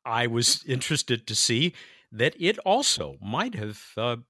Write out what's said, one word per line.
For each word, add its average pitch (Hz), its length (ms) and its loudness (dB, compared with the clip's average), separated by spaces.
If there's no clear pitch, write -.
I 120 220 0
was 117 380 2
<laughs> - 20 -18
interested 127 600 0
to 110 80 -6
see 123 400 2
that 110 280 0
it 190 200 0
also 190 640 2
might 165 320 -4
have, 107 280 -8
uh, 117 180 0